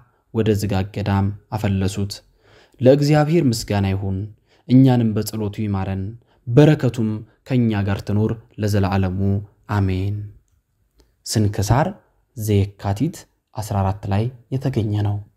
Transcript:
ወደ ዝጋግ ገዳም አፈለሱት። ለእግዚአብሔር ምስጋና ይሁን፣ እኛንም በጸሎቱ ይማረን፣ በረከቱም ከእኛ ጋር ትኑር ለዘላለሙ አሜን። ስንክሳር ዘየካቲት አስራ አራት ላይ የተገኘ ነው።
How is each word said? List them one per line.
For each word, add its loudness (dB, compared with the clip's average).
ወደ 0
ዝጋግ -2
ገዳም -2
አፈለሱት። -2
ለእግዚአብሔር 4
ምስጋና 0
ይሁን፣ -4
እኛንም 6
በጸሎቱ -4
ይማረን፣ -4
በረከቱም 4
ከእኛ 0
ጋር -2
ትኑር 0
ለዘላለሙ 0
አሜን። -2
ስንክሳር 0
ዘየካቲት -2
አስራ -6
አራት -2
ላይ 0
የተገኘ -2
ነው። -2